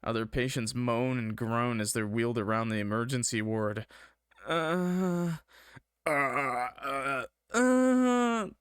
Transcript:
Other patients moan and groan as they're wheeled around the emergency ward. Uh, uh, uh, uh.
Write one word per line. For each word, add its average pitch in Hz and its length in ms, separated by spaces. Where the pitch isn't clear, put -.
Other 113 220
patients 123 500
moan 123 420
and 110 180
groan 117 460
as 104 100
they're 110 160
wheeled 117 300
around 110 320
the 107 80
emergency 117 640
ward. 107 440
Uh, 175 840
uh, 135 640
uh, 135 400
uh. 247 920